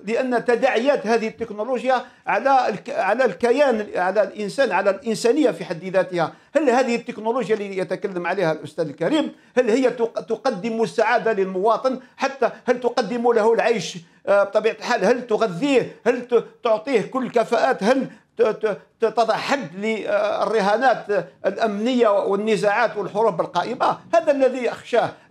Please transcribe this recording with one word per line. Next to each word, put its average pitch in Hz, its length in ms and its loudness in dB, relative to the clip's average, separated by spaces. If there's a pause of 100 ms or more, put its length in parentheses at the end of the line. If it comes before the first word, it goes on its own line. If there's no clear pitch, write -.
لأن 247 420 -2
تداعيات 240 640 2
هذه 220 200 0
التكنولوجيا 226 800 -4 (220)
على 254 420 2
الك-، 202 200 -6
على 220 360 0
الكيان، 240 680 2
على 190 280 0
الإنسان، 202 480 -2
على 196 180 2
الإنسانية 233 640 2
في 180 140 -6
حد 175 180 -10
ذاتها. 180 500 0 (220)
هل 294 140 2
هذه 233 260 2
التكنولوجيا 220 600 -2
اللي 202 220 -6
يتكلم 185 500 -6
عليها 180 240 0
الأستاذ 156 340 -4
الكريم، 220 460 -2 (260)
هل 254 120 2
هي 247 200 4
تق-، - 320 -4
تقدم 226 640 -2
السعادة 220 500 0
للمواطن؟ 196 640 0 (180)
حتى 269 340 -2 (140)
هل 247 140 0
تقدم 240 540 0
له 226 200 4
العيش 220 220 2 (500)
آه، 202 160 4
بطبيعة 208 300 0
الحال، 196 320 -2
هل 240 220 2
تغذيه؟ 214 680 0 (100)
هل 247 220 -2
ت-، 226 180 2 (180)
تعطيه 220 380 0
كل 254 240 -4
الكفاءات؟ 233 580 0
هل 240 240 2 (300)
ت-، - 40 4
ت-، 214 400 -2 (200)
ت-، 226 40 0
تضع 220 300 2
حد 185 400 -4
للرهانات 208 1500 0 (180)
الأمنية 220 640 0
والنزاعات 202 920 0
والحروب 190 440 0
القائمة؟ 185 560 -2 (160)
هذا 330 180 4
الذي 254 400 2
أخشاه. 190 400 0 (200)